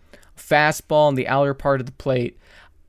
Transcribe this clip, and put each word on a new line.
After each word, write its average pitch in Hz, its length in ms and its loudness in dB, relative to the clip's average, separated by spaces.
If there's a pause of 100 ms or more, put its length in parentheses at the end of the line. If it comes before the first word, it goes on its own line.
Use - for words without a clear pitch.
(360)
Fastball 151 720 2
in 139 60 0
the 127 120 -2
outer 139 280 0
part 139 260 -2
of 123 60 -10
the 135 60 -16
plate. 127 460 -4 (500)